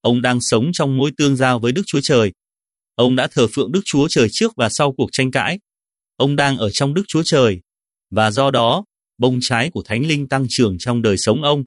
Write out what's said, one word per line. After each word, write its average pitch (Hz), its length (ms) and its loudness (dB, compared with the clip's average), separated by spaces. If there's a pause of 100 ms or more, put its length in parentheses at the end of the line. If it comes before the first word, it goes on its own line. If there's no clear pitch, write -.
Ông 120 220 0
đang 123 180 0
sống 120 320 0
trong 139 240 -2
mối 139 200 0
tương 143 200 2
giao 127 220 0
với 117 140 0
Đức 180 140 -2
Chúa 139 140 -2
Trời. 117 320 2 (640)
Ông 127 220 2
đã 127 100 0
thờ 135 260 2
phượng 123 200 -2
Đức 190 120 -2
Chúa 147 240 0
Trời 127 220 2
trước 226 260 -2
và 120 120 0
sau 143 240 -2
cuộc 117 200 -2
tranh 131 180 -2
cãi. 135 280 -4 (580)
Ông 143 200 0
đang 139 220 2
ở 104 120 -2
trong 143 240 -2
Đức 190 140 0
Chúa 160 140 0
Trời, 120 380 2 (500)
và 107 200 2
do 135 200 2
đó, 127 340 0 (340)
bông 127 240 2
trái 127 280 -2
của 104 120 -8
Thánh 120 240 -4
Linh 147 220 -2
tăng 135 200 -2
trưởng 104 300 0
trong 120 240 -2
đời 104 160 2
sống 123 240 0
ông. 147 240 0